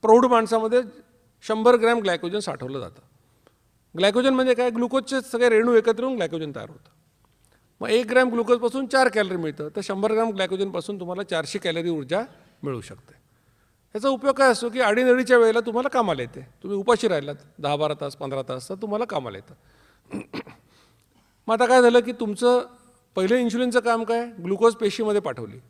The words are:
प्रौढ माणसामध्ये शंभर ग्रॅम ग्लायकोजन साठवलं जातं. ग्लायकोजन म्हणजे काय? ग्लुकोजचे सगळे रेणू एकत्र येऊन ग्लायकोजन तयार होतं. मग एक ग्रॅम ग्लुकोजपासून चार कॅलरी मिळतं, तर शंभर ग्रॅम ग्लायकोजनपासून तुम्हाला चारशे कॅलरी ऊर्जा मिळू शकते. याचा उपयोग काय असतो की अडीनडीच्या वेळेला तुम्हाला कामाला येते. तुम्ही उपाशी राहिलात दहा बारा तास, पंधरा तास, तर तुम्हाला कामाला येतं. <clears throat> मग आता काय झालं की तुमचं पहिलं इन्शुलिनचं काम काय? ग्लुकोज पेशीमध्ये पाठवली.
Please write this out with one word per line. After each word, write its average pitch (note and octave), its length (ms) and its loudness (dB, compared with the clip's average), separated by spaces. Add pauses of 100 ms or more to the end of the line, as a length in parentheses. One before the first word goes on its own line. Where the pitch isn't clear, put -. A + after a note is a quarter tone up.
प्रौढ A3+ 200 6
माणसामध्ये A3+ 560 2 (640)
शंभर A3 320 4
ग्रॅम A#3 240 2
ग्लायकोजन F3+ 380 -4
साठवलं C#3 420 -8
जातं. F#2 220 -14 (960)
ग्लायकोजन A3 380 2
म्हणजे B3+ 200 2
काय? B3 160 0
ग्लुकोजचे B3 500 -2
सगळे B3 280 0
रेणू A#3 260 4
एकत्र A3+ 280 2
येऊन C4 120 -2
ग्लायकोजन D#3+ 420 -6
तयार A2 120 -12
होतं. - 220 -20 (880)
मग - 80 -6
एक A3+ 180 2
ग्रॅम B3+ 220 2
ग्लुकोजपासून A#3+ 580 0
चार C4 220 2
कॅलरी G3+ 280 -2
मिळतं, D3+ 400 -6
तर G3+ 40 -6
शंभर G3 320 -2
ग्रॅम A3+ 180 0
ग्लायकोजनपासून F#3+ 680 -4
तुम्हाला F3+ 220 -8
चारशे E3+ 360 -6
कॅलरी E3+ 320 -4
ऊर्जा D#3+ 320 -2 (400)
मिळू C3+ 180 -6
शकते. - 340 -20 (800)
याचा A3 140 -2
उपयोग C4+ 260 0
काय C4+ 160 4
असतो A#3 180 0
की A#3+ 120 -6
अडीनडीच्या B3 580 4
वेळेला A3+ 220 4
तुम्हाला A#3 280 -4
कामाला F#3+ 340 -2
येते. B2 240 -14 (160)
तुम्ही G3 160 -6
उपाशी A3 300 2
राहिलात D3 260 -4 (240)
दहा D3 180 -2
बारा D3+ 240 -2
तास, C#3 160 -10
पंधरा C3+ 260 -8
तास, B2+ 260 -10
तर G3 60 -8
तुम्हाला G#3 300 -6
कामाला C3 340 -8
येतं. - 160 -20 (580)
<clears throat> - 380 -12 (960)
मग A3 80 0
आता A#3 120 2
काय B3+ 160 6
झालं A#3+ 180 6
की A#3+ 120 -4
तुमचं A#3+ 540 0 (480)
पहिलं F#3+ 220 2
इन्शुलिनचं A#3+ 440 0
काम A3+ 240 0
काय? A#3 220 -2 (180)
ग्लुकोज G3+ 300 2
पेशीमध्ये G#3 460 -2
पाठवली. A#2+ 380 -8 (120)